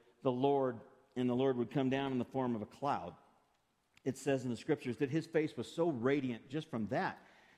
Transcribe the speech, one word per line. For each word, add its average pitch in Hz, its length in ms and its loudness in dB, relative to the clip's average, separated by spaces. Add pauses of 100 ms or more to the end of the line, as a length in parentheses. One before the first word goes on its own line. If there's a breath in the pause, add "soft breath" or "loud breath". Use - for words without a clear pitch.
(220 loud breath)
the 131 100 4
Lord, 131 460 2 (360)
and 123 140 2
the 120 60 2
Lord 131 240 2
would 120 120 0
come 135 200 2
down 135 220 0
in 127 60 0
the 120 60 0
form 127 320 -2
of 104 60 -4
a 107 40 -6
cloud, 92 480 -4 (920)
it 131 120 -2
says 135 280 0
in 127 60 -2
the 117 60 -2
scriptures 131 400 -2
that 143 140 -2
his 160 160 -2
face 160 300 0
was 117 140 -6
so 165 180 0
radiant 131 600 0
just 151 220 -8
from 110 180 -4
that, 151 300 -2 (400 loud breath)